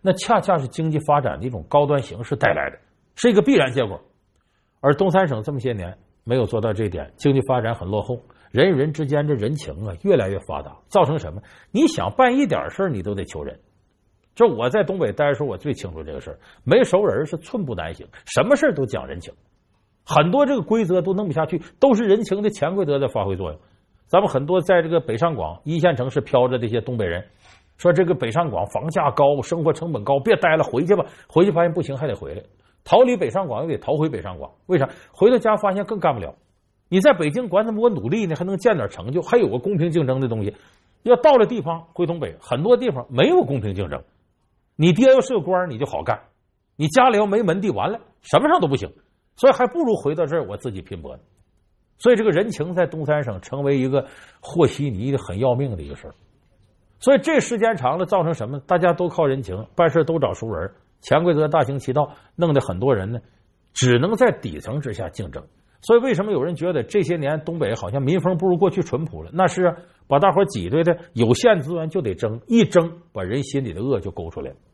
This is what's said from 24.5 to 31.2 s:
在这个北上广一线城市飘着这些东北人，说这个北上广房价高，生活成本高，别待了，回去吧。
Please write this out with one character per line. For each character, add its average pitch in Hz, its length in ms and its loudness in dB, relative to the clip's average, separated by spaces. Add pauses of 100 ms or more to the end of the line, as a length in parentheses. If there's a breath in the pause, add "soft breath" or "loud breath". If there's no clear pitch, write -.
在 175 220 2
这 160 80 -4
个 165 100 2
北 113 160 -6
上 165 180 0
广 85 300 -8
一 160 160 -4
线 165 160 2
城 123 140 -4
市 143 100 -2
飘 123 260 2
着 127 140 -2
这 117 80 -4
些 113 140 -2
东 123 160 -8
北 104 80 -2
人， 87 200 -6 (520 soft breath)
说 175 160 2
这 180 100 4
个 170 100 0
北 120 160 -4
上 160 200 -2
广 95 160 -4
房 147 240 -6
价 156 200 0
高， 143 320 2
生 165 220 -4
活 156 80 2
成 170 220 -6
本 107 100 -6
高， 139 160 0
别 220 160 2
待 160 220 2
了， 151 80 2
回 135 180 -2
去 180 100 2
吧。 180 120 2 (240 loud breath)